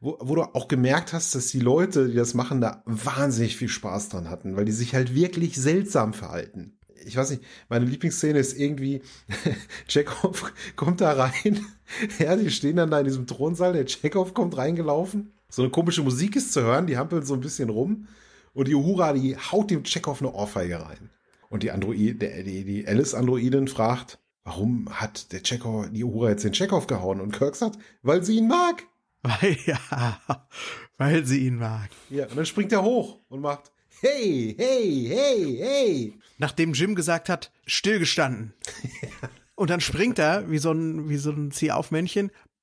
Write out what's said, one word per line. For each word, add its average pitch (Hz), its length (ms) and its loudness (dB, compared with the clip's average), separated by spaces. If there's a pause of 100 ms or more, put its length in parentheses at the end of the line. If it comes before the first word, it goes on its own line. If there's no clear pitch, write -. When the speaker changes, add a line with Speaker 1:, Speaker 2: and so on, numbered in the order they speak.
Speaker 1:
wo, 143 180 -6
wo 135 160 -2
du 165 80 2
auch - 240 -4
gemerkt 135 460 2
hast, 160 220 -2
dass 123 120 -2
die 131 140 -2
Leute, 139 480 4
die 117 60 -2
das 120 180 2
machen, 123 260 0
da 110 260 -2
wahnsinnig 117 720 0
viel 117 140 -4
Spaß 104 400 -6
dran 85 200 -8
hatten, 95 280 -6
weil 104 80 2
die 107 80 0
sich 120 200 -2
halt 131 220 2
wirklich 170 400 2
seltsam 143 580 2
verhalten. 85 640 -10 (280)
Ich 104 100 -12
weiß 135 160 0
nicht, 131 120 -8 (260)
meine 120 160 2
Lieblingsszene 151 520 0
ist 135 220 0
irgendwie, 139 420 -2 (420)
<laughs> - 440 -6
Chekhov - 680 0 (220)
kommt 175 260 0
da 156 120 6
rein, 135 520 2 (260)
<laughs> - 280 -6
ja, 170 160 4
die 196 160 2
stehen 147 240 0
dann 165 160 4
da 151 80 4
in 143 60 2
diesem 131 200 -2
Thronsaal, 170 480 0
der 143 120 2
Chekhov 180 480 -2
kommt - 240 0
reingelaufen, 170 760 0 (180)
so - 120 -2
eine 131 100 2
komische 165 320 2
Musik 139 320 0
ist 262 180 0
zu 139 80 2
hören, 135 260 2
die 131 100 0
hampeln 156 280 -2
so 139 80 -2
ein 131 80 0
bisschen 135 280 -4
rum 156 380 -2 (460)
und 135 140 0
die 147 80 4
Uhura, 160 380 4
die 135 240 0
haut 208 340 0
dem 151 120 0
Chekhov 151 380 -2
eine 135 120 -2
Ohrfeige 90 480 -4
rein. - 280 -16 (400)
Und 104 140 -4
die 107 80 -2
Android-, 107 500 0
der, 90 220 -6
die, 95 220 -8
die 101 220 -6
Alice-Androidin 127 800 2
fragt, 123 520 -2 (240)
„Warum 113 460 -2
hat - 440 -8
der - 100 -10
Chekhov, 113 480 -4
die 110 120 -4
Uhura 117 260 2
jetzt 104 140 2
den 101 100 0
Chekhov 190 340 0
gehauen?“ 98 320 -2
Und 101 140 -6
Kirk 139 220 0
sagt, 220 220 -2 (240)
„Weil 165 220 4
sie 220 140 2
ihn 226 100 4
mag.“ 349 360 4 (400)
Speaker 2:
Weil, 135 380 2
<laughs> - 40 -10
ja, 127 540 -2 (800)
weil 147 280 4
sie 131 200 2
ihn 123 120 0
mag. 110 320 -6 (200)
Speaker 1:
Ja, 139 180 -4
und 120 100 -12
dann 160 80 0
springt 208 260 0
er 196 120 4
hoch 226 360 0 (100)
und 135 120 -10
macht, 143 300 -6 (280)
„Hey, 175 580 2
hey, 202 500 2
hey, 202 520 0
hey.“ 196 540 0 (240)
Speaker 2:
Nachdem 160 360 0
Jim 185 220 2
gesagt 165 340 0
hat, - 220 -4 (160)
„Stillgestanden.“ 143 840 0 (500)
Speaker 1:
<laughs> - 520 -14
Speaker 2:
Und 175 140 0
dann 175 120 0
springt 196 360 0
er 175 320 2
wie 156 80 0
so 156 140 2
ein, 160 380 -2
wie 147 80 0
so 147 120 -2
ein 147 220 -4
Zieh-auf-Männchen 165 800 0 (320)